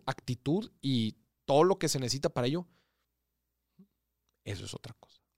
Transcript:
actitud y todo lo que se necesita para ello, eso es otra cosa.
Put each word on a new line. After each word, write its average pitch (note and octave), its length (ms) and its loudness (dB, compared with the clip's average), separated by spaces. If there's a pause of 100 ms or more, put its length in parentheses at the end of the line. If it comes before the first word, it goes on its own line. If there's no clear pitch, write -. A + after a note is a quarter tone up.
actitud C#3 640 -4 (120)
y A#2 340 0 (300)
todo C#3+ 180 6
lo F#3 160 4
que E3 80 -2
se C#3+ 120 -2
necesita C3 300 -2
para B2 180 -2
ello, E3+ 200 -4 (1800)
eso G2 220 -8
es F#2 80 -12
otra - 220 -14
cosa. - 260 -20 (160)